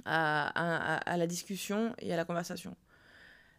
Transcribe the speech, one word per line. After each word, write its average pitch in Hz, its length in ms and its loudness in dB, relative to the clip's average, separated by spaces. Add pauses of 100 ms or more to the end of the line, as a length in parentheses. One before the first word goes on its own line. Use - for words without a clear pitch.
à, 151 420 4
à, 165 480 2
à, - 180 -2
à 175 40 2
la 170 100 4
discussion 202 720 -2
et 180 140 -4
à - 20 0
la 170 100 0
conversation. 175 520 -6 (800)